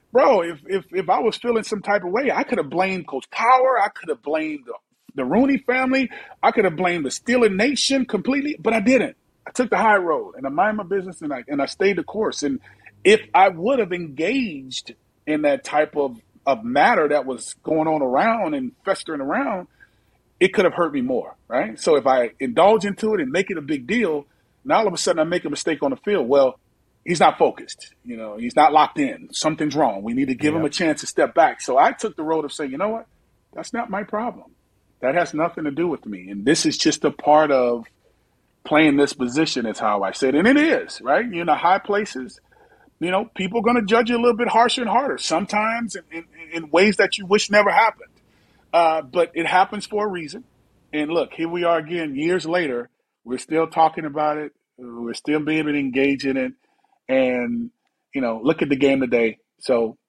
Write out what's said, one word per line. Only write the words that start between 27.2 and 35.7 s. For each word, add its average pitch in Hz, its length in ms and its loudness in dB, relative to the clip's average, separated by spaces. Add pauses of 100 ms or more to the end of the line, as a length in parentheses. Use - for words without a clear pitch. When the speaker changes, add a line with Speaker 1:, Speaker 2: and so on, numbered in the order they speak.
Speaker 1:
not 165 180 6
focused, - 560 -2 (100)
you 120 120 -12
know, 110 200 -12
he's 120 200 -8
not 151 160 6
locked 151 260 2
in. 135 340 -4
Something's 151 440 -2
wrong. 110 260 0
We 117 120 -6
need 135 140 0
to 131 60 -4
give 151 180 0
him 160 100 -2
Speaker 2:
Yep. 147 80 0
Speaker 1:
a - 40 -8
chance 156 280 -2
to - 40 -14
step 143 280 0
back. 151 260 4
So 131 180 0
I 220 140 6
took 208 240 -8
the 160 80 -8
road 156 200 -2
of 139 80 -10
saying, 139 200 -8
"You 139 60 -8
know 202 100 -2
what? 226 180 -8 (460)
That's - 200 -14
not 233 160 -6
my 202 140 -6
problem. 214 480 -8 (500)
That 131 140 0
has 170 180 0
nothing 165 300 -4
to 147 80 -4